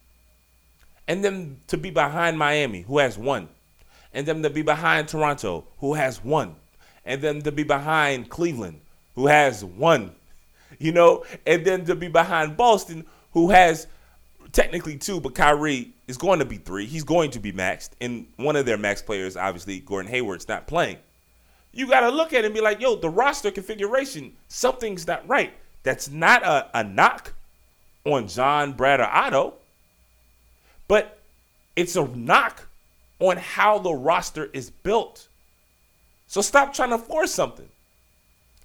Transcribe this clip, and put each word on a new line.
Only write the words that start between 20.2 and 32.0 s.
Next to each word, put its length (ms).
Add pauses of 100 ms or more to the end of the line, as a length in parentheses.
not 200
playing. 300 (760)
You 160
gotta 220
look 240
at 100
it 20
and 80
be 80
like, 180
"Yo, 160
the 140
roster 400
configuration, 840 (140)
something's 600
not 200
right." 260 (300)
That's 260
not 340
a, 300
a 100
knock 500 (720)
on 220
John, 460
Brad, 260
or 60
Otto, 480 (1300)
but 320 (560)
it's 200
a 120